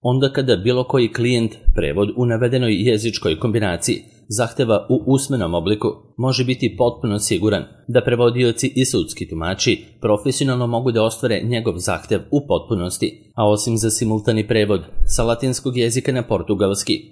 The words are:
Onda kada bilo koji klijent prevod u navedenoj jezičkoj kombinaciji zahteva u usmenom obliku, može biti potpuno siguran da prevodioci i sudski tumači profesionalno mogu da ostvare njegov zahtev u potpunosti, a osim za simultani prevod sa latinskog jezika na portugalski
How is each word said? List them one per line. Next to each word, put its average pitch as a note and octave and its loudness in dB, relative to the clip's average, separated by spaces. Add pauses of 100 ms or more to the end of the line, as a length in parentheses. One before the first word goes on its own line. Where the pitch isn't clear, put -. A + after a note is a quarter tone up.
Onda C3 2
kada C3 2
bilo B2 0
koji B2 2
klijent A#2 0 (240)
prevod F2 0
u B2 0
navedenoj A#2+ 0
jezičkoj G#2+ 0
kombinaciji G#2+ -2 (260)
zahteva A2+ 0
u B2+ 2
usmenom C3 0
obliku, F2+ 0 (300)
može B2+ 0
biti B2 -2
potpuno A#2 0
siguran G2+ 0 (240)
da A#2+ 2
prevodioci B2 0
i B2+ 2
sudski - -4
tumači F2 -2 (180)
profesionalno B2+ 0
mogu A#2+ -2
da A2 2
ostvare A2+ -2
njegov A2+ -2
zahtev F2+ -4 (120)
u - 0
potpunosti, F2+ -4
a G#2+ 2
osim A2 0
za A2 0
simultani A2 0
prevod G#2 2 (240)
sa - 2
latinskog B2 -2
jezika A#2+ 0
na B2+ -2
portugalski G2 0 (100)